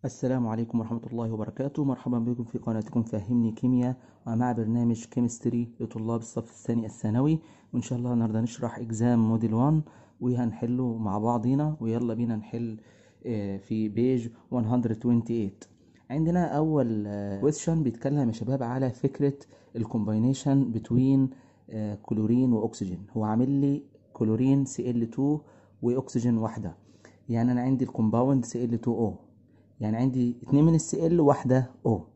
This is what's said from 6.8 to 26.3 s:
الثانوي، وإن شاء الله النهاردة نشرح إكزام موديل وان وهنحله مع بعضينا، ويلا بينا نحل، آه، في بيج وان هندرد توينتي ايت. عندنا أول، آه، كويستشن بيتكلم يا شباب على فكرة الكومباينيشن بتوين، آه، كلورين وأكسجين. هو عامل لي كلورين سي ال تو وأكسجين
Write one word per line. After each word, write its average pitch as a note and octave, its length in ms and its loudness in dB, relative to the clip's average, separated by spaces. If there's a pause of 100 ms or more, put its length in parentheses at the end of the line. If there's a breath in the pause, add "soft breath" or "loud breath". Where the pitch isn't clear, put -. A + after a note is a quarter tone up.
الثانوي، B2+ 540 0 (340 loud breath)
وإن B2 80 -2
شاء A#2+ 180 -4
الله B2 140 -2
النهاردة A2+ 280 2
نشرح A#2 380 -4
إكزام A2+ 500 2
موديل A2+ 240 2
وان D3 280 4 (400 loud breath)
وهنحله B2 760 -2
مع G#2 200 -2
بعضينا، B2 640 0
ويلا A2+ 320 -2
بينا A#2 220 -2
نحل، A2 420 -8 (480 soft breath)
آه، G2+ 320 -4
في A2 320 -2
بيج A#2+ 380 0 (240 loud breath)
وان B2 140 0
هندرد A#2 300 0
توينتي A#2 380 2
ايت. G#2 320 -4 (440 soft breath)
عندنا E3 360 2
أول، C#3+ 640 2
آه، G2+ 340 -6
كويستشن D#3 420 0
بيتكلم C3+ 440 0
يا A2 60 0
شباب C3 300 -2
على B2+ 260 -2
فكرة C#3 480 0 (380 soft breath)
الكومباينيشن A#2 960 0
بتوين، C3 580 2 (400 loud breath)
آه، G#2+ 260 -6
كلورين A#2 580 2
وأكسجين. G2+ 520 -4 (120)
هو G#2+ 60 -2
عامل A#2 260 2
لي C#3 340 0 (300)
كلورين B2+ 520 2
سي B2 240 -6
ال A#2 200 -2
تو C#3+ 300 0 (420 soft breath)
وأكسجين A#2+ 560 0